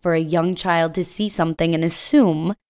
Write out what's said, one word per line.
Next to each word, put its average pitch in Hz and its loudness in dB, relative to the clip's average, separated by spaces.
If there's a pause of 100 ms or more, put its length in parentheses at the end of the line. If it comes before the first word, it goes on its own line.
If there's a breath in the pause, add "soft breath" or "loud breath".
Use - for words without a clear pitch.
for 170 0
a 160 2
young 165 0
child 165 0
to 180 -2
see 208 -4
something 165 -2
and 160 0
assume 170 2 (160)